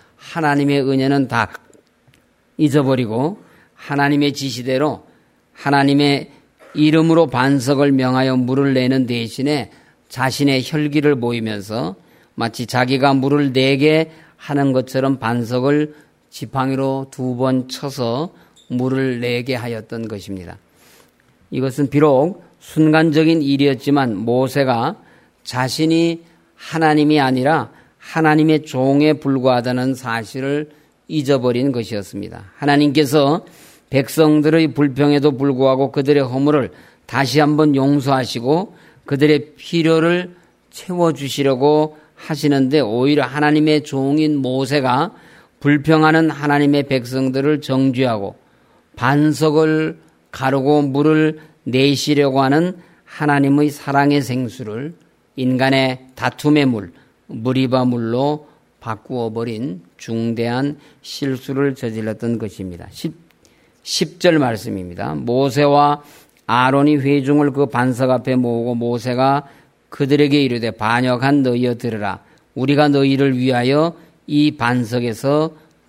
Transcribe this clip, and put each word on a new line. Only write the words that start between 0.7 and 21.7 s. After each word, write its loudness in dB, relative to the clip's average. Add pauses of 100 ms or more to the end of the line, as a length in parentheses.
은혜는 0
다 -2 (1080)
잊어버리고 0 (360)
하나님의 0
지시대로 -4 (500)
하나님의 2 (440)
이름으로 4
반석을 2
명하여 2
물을 0
내는 0
대신에 -4 (380)
자신의 0
혈기를 0
모이면서 -6 (400)
마치 -6
자기가 0
물을 0
내게 2 (240)
하는 -2
것처럼 -2
반석을 -2 (360)
지팡이로 -4
두 -6
번 0
쳐서 -6 (360)
물을 -2
내게 -4
하였던 -8
것입니다. -12 (920)
이것은 -4